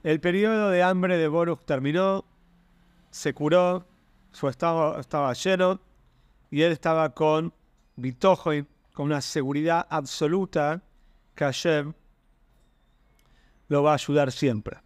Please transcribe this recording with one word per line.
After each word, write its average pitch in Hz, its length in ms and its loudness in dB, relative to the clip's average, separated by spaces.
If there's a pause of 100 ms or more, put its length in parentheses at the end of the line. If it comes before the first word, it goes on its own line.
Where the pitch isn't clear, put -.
El 156 160 0
periodo 208 480 2
de 180 140 4
hambre 185 340 2
de 160 120 2
Boruj 170 360 -2
terminó, 170 600 0 (840)
se - 220 -6
curó, 180 540 2 (460)
su - 160 -6
estómago 160 500 0
estaba 143 340 -2
lleno, 185 480 0 (720)
y 143 100 -2
él 170 120 4
estaba 160 420 0
con 156 400 0 (420)
bitojoin, 147 720 0 (240)
con 143 140 -6
una 147 160 -2
seguridad 156 680 -2
absoluta 156 920 -2 (520)
que - 100 -4
Hashem 147 500 -2 (1700)
lo 143 140 2
va 151 100 4
a - 20 4
ayudar 143 360 0
siempre. 117 560 -4